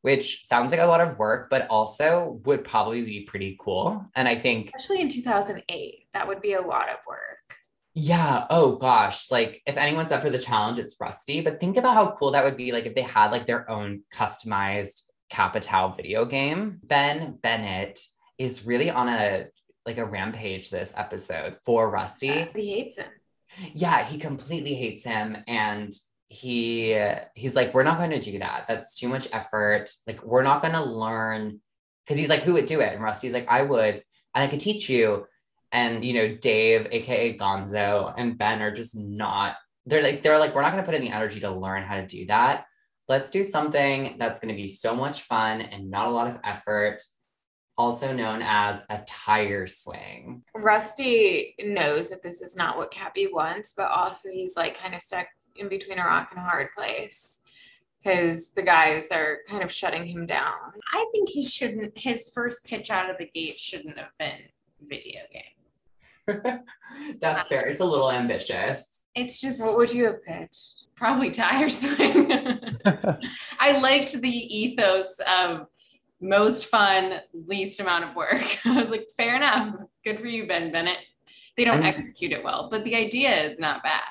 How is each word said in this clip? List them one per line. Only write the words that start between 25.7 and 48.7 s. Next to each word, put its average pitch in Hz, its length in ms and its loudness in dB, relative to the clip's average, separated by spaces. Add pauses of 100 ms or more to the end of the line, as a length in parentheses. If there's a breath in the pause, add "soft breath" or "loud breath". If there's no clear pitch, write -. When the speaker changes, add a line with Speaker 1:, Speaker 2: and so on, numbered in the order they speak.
Speaker 1:
he, 117 720 -2 (360)
he's 120 180 -6
like, 123 200 2
"We're 131 100 8
not 160 140 4
gonna 160 200 0
do 101 220 -6
that. 85 260 -6
That's - 300 -4
too 123 120 -4
much 131 240 -4
effort. 104 560 0 (180)
Like, 110 180 -10
we're 123 180 6
not 147 200 4
gonna 160 220 0
learn." 110 760 -4 (480)
'Cause 147 80 0
he's 151 120 2
like, 151 140 4
"Who 175 120 4
would 151 120 4
do 156 140 0
it?" 104 140 2
And 104 80 -6
Rusty's 117 320 -4
like, 120 140 -2
"I 131 140 6
would. 110 400 2 (320 soft breath)
And 131 100 4
I 139 40 0
could 147 120 -2
teach 208 300 -2
you." 110 360 4 (460 soft breath)
And, 117 320 0
you 123 80 0
know, 110 240 2
Dave, 110 560 4
A 117 80 -2
K 117 300 0
A 101 60 -10
Gonzo, 101 800 0
and 117 220 -4
Ben 107 240 0
are 107 80 0
just 113 260 -8
not, 104 600 -4 (300)
they're 147 180 2
like, 139 180 0
they're 151 160 6
like, 151 160 4
"We're 139 80 2
not 160 80 4
gonna 185 140 -2
put 160 100 -2
in 143 80 0
the 117 80 -4
energy 107 300 -4
to 104 100 -4
learn 95 320 -4
how 98 140 -8
to 95 100 -6
do 90 200 -12
that. 117 380 4 (440 soft breath)
Let's 135 220 2
do 196 140 0
something 143 720 2
that's 113 200 -2
gonna 110 160 -6
be 98 140 -8
so 113 260 -4
much 135 280 -4
fun 110 380 0
and 98 300 -12
not 104 160 -2
a 120 40 0
lot 120 180 0
of 120 160 -8
effort." 104 580 -2 (760)
Also 120 360 0
known 110 300 -2
as 104 480 0